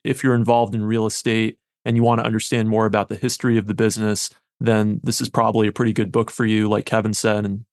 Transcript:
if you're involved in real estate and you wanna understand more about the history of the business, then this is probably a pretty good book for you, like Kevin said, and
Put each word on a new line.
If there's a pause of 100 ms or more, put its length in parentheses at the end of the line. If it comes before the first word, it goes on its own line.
if
you're
involved
in
real
estate (260)
and
you
wanna
understand
more
about
the
history
of
the
business, (300)
then
this
is
probably
a
pretty
good
book
for
you,
like
Kevin
said,
and